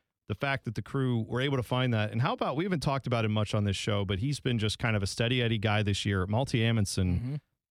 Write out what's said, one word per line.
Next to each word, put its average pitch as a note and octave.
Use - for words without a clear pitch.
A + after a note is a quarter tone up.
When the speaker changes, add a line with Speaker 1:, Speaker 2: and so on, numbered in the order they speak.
Speaker 1:
the F#2
fact C#3
that A2+
the A2
Crew B2
were B2
able C#3
to B2
find B2+
that, G#2+
and A2+
how G#3
about, G3
we E3+
haven't F3+
talked C3+
about A#2
him G#2+
much G#2+
on G#2
this G2+
show, G2+
but F#2+
he's C#3+
been A#2+
just G#2+
kind A2+
of G2
a F#2+
steady A#2+
Eddie A#2
guy G#2
this G2+
year. F#2+
Malty A2+
Amundsen, G2
Speaker 2:
Mm-hmm. B2